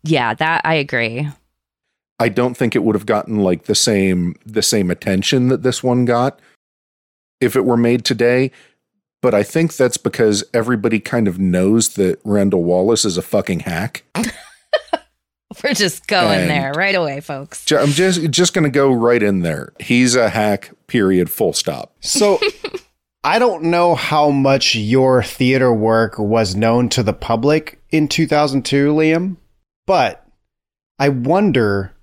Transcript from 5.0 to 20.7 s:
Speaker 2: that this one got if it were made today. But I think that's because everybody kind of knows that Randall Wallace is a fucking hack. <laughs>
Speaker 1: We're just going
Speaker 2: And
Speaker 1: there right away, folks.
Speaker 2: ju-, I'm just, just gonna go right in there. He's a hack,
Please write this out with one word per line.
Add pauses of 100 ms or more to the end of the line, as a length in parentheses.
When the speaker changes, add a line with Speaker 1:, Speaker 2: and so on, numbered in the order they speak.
Speaker 2:
that
this
one
got (1000)
if
it
were
made
today. (720)
But
I
think
that's
because
everybody
kind
of
knows
that
Randall
Wallace
is
a
fucking
hack.
<laughs>
Speaker 1:
We're
just
going
Speaker 2:
And
Speaker 1:
there
right
away,
folks.
Speaker 2:
ju-,
I'm
just,
just
gonna
go
right
in
there.
He's
a
hack, (160)